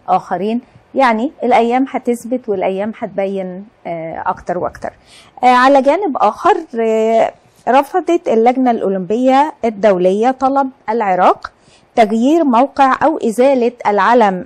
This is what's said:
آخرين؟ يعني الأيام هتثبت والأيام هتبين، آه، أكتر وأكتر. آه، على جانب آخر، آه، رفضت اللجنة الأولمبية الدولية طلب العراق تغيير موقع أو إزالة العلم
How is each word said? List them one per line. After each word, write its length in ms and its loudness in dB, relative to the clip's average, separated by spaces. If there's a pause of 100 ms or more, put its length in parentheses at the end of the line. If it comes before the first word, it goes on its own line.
آخرين؟ 520 -4 (340)
يعني 380 0 (100)
الأيام 480 0
هتثبت 580 -6
والأيام 500 -4
هتبين، 680 -8 (200)
آه، 400 -10
أكتر 320 -6
وأكتر. 340 -8 (500)
آه، 40 4
على 360 4
جانب 340 0
آخر، 400 0 (240)
آه، 520 0 (360)
رفضت 600 0
اللجنة 420 2
الأولمبية 840 0 (120)
الدولية 680 2
طلب 400 -2 (200)
العراق 640 0 (420)
تغيير 500 2
موقع 600 2
أو 140 0
إزالة 540 0 (140)
العلم 600 2